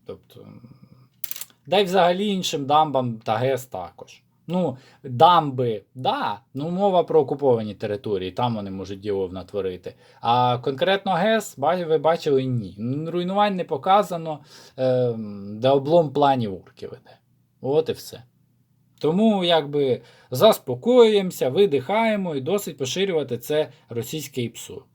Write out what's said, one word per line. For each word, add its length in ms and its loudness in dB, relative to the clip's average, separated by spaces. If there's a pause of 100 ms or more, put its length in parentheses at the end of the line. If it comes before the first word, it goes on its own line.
Тобто, 380 -20 (1200)
да 120 2
й 60 4
взагалі 420 2
іншим 400 -4
дамбам 580 2
та 120 0
гес 300 -2
також. 560 -14 (240)
Ну, 300 -2 (260)
дамби, 800 4 (120)
да, 460 -4 (140)
ну, 160 -6
мова 320 2
про 180 4
окуповані 540 0
території, 560 -4
там 240 -2
вони 160 -8
можуть 300 -10
ділов 320 -4
натворити. 640 -8 (260)
А 380 2
конкретно 540 -2
гес, 460 0
ба-, 260 0
ви 140 2
бачили, 460 2
ні. 340 -4
Н-, 320 -6
руйнувань 460 0
не 80 -4
показано, 760 0 (380)
ем, 840 -2
де 80 2
облом 440 4
планів 420 2
орки 320 -16
веде. 320 -18 (420)
От 280 0
і 40 -4
все. 300 -12 (760)
Тому, 460 2
якби, 580 0 (280)
заспокоюємося, 1160 4
видихаємо 840 0
і 60 -4
досить 360 -4
поширювати 640 -2
це 300 -2 (200)
російське 540 -6
іпсо. 400 -10 (120)